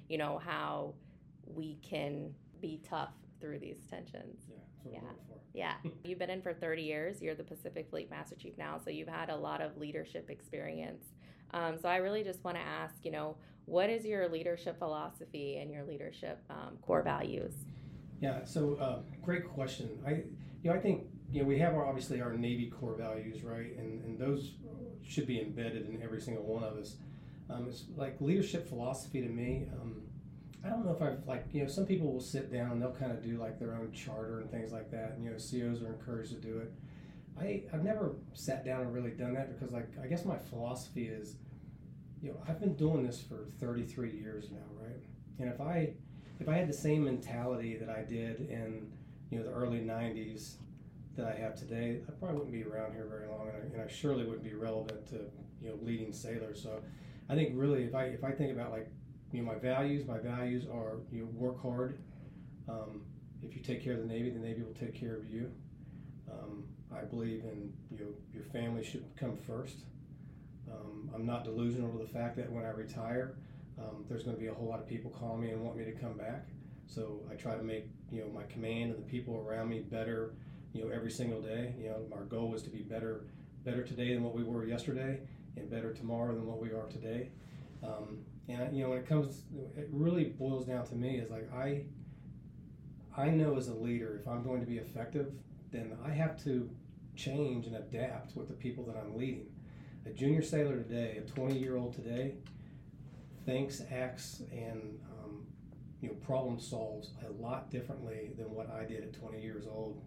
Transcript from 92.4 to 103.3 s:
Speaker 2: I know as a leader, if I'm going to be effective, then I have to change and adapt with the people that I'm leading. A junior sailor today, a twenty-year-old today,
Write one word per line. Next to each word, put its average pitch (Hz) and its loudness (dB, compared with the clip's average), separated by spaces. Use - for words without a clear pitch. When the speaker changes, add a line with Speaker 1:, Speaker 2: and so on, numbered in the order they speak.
Speaker 2:
I 139 6
know 151 10
as 120 2
a 113 -2
leader, 113 2
if - -4
I'm 120 0
going 127 2
to 117 0
be 117 0
effective, 135 0
then 117 -4
I 151 0
have 156 4
to 127 4
change 135 2
and 113 -4
adapt - -2
with - -4
the - -4
people 120 -2
that 113 -4
I'm 107 -4
leading. 127 0
A - -6
junior 147 8
sailor 143 6
today, 117 0
a - -6
twenty-year-old 127 2
today, 123 0